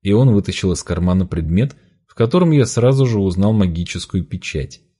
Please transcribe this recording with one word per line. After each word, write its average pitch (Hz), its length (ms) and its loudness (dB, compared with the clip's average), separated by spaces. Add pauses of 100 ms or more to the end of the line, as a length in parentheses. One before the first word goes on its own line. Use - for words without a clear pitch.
И 98 100 -4
он 120 220 4
вытащил 95 380 -2
из 82 120 -6
кармана 90 420 0
предмет, 87 500 -2 (320)
в - 80 -20
котором 165 360 2
я 139 140 4
сразу 131 400 2
же 113 140 0
узнал 98 340 0
магическую 87 720 -2
печать. - 560 -10 (180)